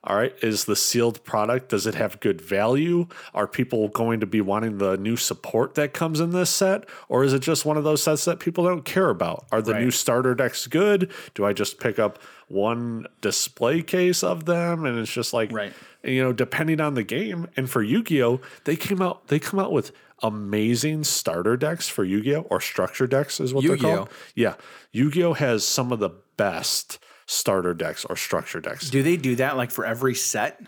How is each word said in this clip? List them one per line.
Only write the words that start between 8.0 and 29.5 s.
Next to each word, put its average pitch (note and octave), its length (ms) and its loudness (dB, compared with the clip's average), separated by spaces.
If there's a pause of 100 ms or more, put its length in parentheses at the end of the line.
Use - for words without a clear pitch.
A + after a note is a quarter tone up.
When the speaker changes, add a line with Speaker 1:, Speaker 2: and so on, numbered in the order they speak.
Speaker 1:
sets D#3 220 2
that E3+ 140 -2
people E3+ 240 -2
don't F3 220 0
care F#3 240 2
about? E2+ 420 -2
Are A2 100 2
the A2 120 0
Speaker 2:
Right. G#2+ 100 0
Speaker 1:
new B2 80 2
starter B2+ 440 2
decks B2+ 320 -2
good? F#3+ 440 2 (220)
Do G2+ 100 -2
I G2+ 80 4
just G2+ 280 -2
pick A2+ 200 0
up G#2 200 0 (280)
one A2+ 600 -2 (120)
display B2 600 0
case F3+ 420 2
of F3 220 -2
them? E3+ 400 0
And A#2+ 120 0
it's A2 140 -4
just A#2+ 220 -4
like, A2 180 0
Speaker 2:
Right. G#2 220 -6 (300)
Speaker 1:
you C3 200 2
know, B2+ 80 2
depending D3+ 480 0
on D3+ 140 0
the A#2+ 100 0
game. E3+ 440 -4 (100)
And C3 120 -2
for A#2+ 120 2
Yu-Gi-Oh, C3 580 2 (240)
they D#3+ 140 0
came F#3+ 240 -2
out, - 260 -4
they D3 120 2
come - 200 -2
out - 140 0
with B2 180 0 (320)
amazing A2+ 800 0
starter G#2+ 540 0
decks D#3 320 -2
for G2+ 160 -2
Yu-Gi-Oh, A2+ 440 0
or F2+ 120 0
structure - 460 0
decks C#3 340 0
is C3 120 -2
what C3+ 120 2
they're D3+ 100 4
Speaker 2:
Yu-Gi-Oh. D#3 220 2
Speaker 1:
called. G2 120 -6 (260)
Yeah. A2+ 180 2 (400)
Yu-Gi-Oh D3+ 400 2
has A#2+ 340 2
some B2 240 0
of A#2 80 -2
the F#2+ 120 0 (260)
best - 640 -2 (300)
starter F2+ 440 0
decks D#2+ 320 -6
or F2 100 -6
structure - 460 -4
decks. - 280 -8
Speaker 2:
Do C3+ 140 2
they F3 140 2
do C3 180 0
that, C3 220 0